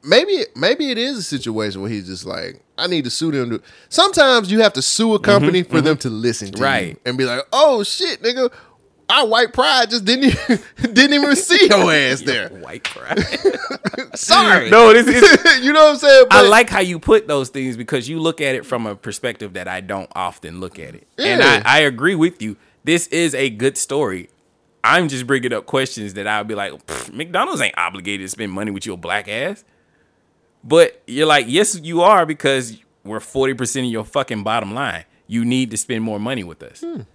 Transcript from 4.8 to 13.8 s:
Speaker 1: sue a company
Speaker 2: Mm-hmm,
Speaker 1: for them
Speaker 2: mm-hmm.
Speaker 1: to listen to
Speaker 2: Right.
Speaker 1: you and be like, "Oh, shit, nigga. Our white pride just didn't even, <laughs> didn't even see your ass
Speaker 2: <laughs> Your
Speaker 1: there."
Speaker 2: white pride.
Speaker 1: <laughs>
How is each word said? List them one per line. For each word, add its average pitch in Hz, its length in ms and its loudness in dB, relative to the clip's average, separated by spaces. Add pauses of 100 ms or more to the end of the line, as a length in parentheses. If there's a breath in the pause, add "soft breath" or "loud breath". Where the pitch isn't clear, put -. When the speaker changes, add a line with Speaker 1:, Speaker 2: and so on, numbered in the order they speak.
Speaker 1:
sue 220 320 0
a 208 60 0
company 180 440 2
Speaker 2:
Mm-hmm, - 80 -8
Speaker 1:
for 160 100 2
them 156 160 2
Speaker 2:
mm-hmm. - 40 -12
Speaker 1:
to 127 80 -6
listen 110 440 -4
to 104 100 -6
Speaker 2:
Right. 123 260 0
Speaker 1:
you - 160 -16
and 127 120 -6
be 131 80 0
like, 123 160 -4 (120)
"Oh, 262 300 4
shit, - 380 -6
nigga. 247 300 -2 (580 soft breath)
Our 254 180 0
white 233 240 0
pride 254 380 0
just 220 160 -6
didn't 254 260 0
even, - 280 -2 (100)
<laughs> 233 240 -8
didn't 277 280 4
even 285 140 2
see 370 320 2
your 190 260 4
ass 135 280 0
Speaker 2:
<laughs> - 40 -10
Your 135 80 -2
Speaker 1:
there." 98 160 -4 (120)
Speaker 2:
white 82 240 -16
pride. - 340 -8 (500)
Speaker 1:
<laughs> - 460 -10